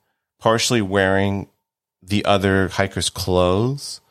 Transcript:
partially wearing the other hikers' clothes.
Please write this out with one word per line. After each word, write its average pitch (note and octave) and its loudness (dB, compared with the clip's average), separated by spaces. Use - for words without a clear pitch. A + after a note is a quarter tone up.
partially A2+ 2
wearing G2 0
the G2 -2
other F#2+ 2
hikers' F#2 -4
clothes. F#2+ -2